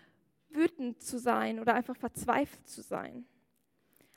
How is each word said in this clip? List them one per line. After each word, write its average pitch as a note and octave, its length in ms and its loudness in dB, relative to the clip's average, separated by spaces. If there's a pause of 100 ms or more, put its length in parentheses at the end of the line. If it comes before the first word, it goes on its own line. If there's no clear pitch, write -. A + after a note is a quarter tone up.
(480)
wütend C#4+ 540 0
zu - 160 -6
sein A3 420 0
oder A3+ 140 4
einfach B3 200 0
verzweifelt - 720 0
zu - 140 -14
sein. - 460 -8 (920)